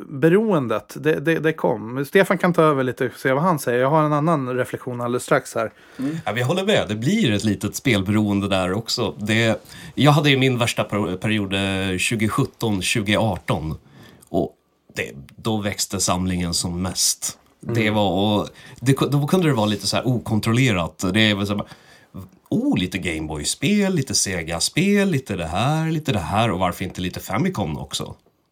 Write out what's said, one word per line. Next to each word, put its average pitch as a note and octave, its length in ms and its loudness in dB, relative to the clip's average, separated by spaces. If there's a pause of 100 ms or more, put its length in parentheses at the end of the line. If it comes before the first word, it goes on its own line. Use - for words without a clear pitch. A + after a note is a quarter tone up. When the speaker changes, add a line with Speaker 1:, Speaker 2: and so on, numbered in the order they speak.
Speaker 1:
beroendet, D#3 920 2
det, D#3 200 0
det, D#3 200 0
det D#3 140 0
kom. B2+ 520 -2
Stefan G3 320 4
kan F3+ 160 2
ta E3+ 80 4
över D3 220 4
lite B2+ 220 -2
och A#2+ 60 -2
se C3+ 220 0
vad C#3+ 100 2
han F3 160 2
säger. B2 200 0
Jag C3 100 4
har D#3 140 4
en D3+ 100 2
annan C#3+ 440 0
reflektion A#2+ 440 -6
alldeles A#2+ 220 -2
strax - 320 0
här. A2+ 160 -2 (280)
Speaker 2:
Mm. D#3+ 260 -4
Speaker 3:
Ja, G#2+ 60 -2
vi A#2+ 100 0
håller F3+ 240 0
med. D#3 220 2
Det G#2+ 80 -4
blir D3+ 380 2
ett G2+ 100 0
litet G2+ 320 -2
spelberoende G2+ 720 2
där F#2 260 0
också. G#2 440 -4
Det, G#2+ 440 0 (340)
jag C#3+ 160 6
hade D3 180 4
ju C#3 80 4
min B2+ 200 2
värsta A2+ 260 0
per-, G2+ 340 -2
period, G#2 360 -2
eh, F#2+ 440 -2
tjugosjutton, G#2+ 840 -2
tjugoarton. F#2+ 960 -2 (540)
Och F2 220 -2 (440)
det, - 160 -6 (240)
då A2+ 220 -4
växte G2+ 420 -4
samlingen F2+ 540 0
som F2 280 -4
mest. - 560 -2 (260)
Speaker 1:
Mm. A#2 120 -4
Speaker 3:
Det A2 140 2
var, G#2 220 2
och G2 380 0 (300)
det, C3+ 160 4 (160)
då C#3+ 160 2
kunde F#3 200 4
det D3 60 4
vara G#2+ 120 2
lite G#2 220 -2
så - 100 0
här - 100 -2
okontrollerat. A2+ 1040 0
Det G#2+ 200 4
var G2+ 120 -2
så G2+ 100 -2
här, G2+ 80 -4 (840)
oh, C4+ 280 0
lite F#2 200 -2
Gameboy-spel, D#2+ 960 -2
lite C3+ 220 -2
Sega-spel, G2 960 0
lite C3 260 -2
det E2+ 100 -4
här, C#3+ 460 0
lite D#3 200 -4
det G#2 80 0
här. F#2+ 320 0
Och F2 80 -2
varför F#2 240 -2
inte F2+ 180 -8
lite F2+ 180 -6
Famicom F#2+ 580 -2
också? - 380 -8 (360)